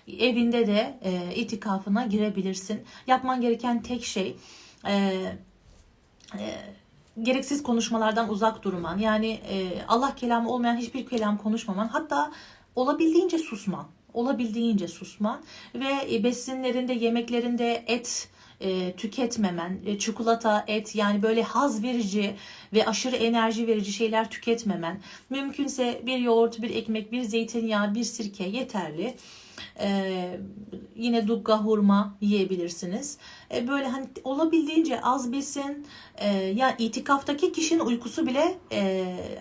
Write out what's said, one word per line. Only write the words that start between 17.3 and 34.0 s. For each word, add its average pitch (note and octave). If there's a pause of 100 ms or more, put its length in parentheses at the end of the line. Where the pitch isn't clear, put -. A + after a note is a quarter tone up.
et, - (320)
e, F#3
tüketmemen, F#3+
e, G3+
çikolata, A3+
et, G#3+
yani G#3
böyle A3+
haz A#3
verici G#3 (360)
ve G#3+
aşırı B3
enerji A3+
verici G#3
şeyler A3
tüketmemen, F#3+ (300)
mümkünse C4+
bir B3+
yoğurt, A3+
bir A#3
ekmek, A3
bir B3
zeytinyağı, A3
bir A#3
sirke G#3
yeterli. G3 (640)
E, F#3+ (560)
yine A#3
dugga, A3
hurma G#3
yiyebilirsiniz. F#3+ (360)
E, A#3+
böyle C#4
hani C4 (180)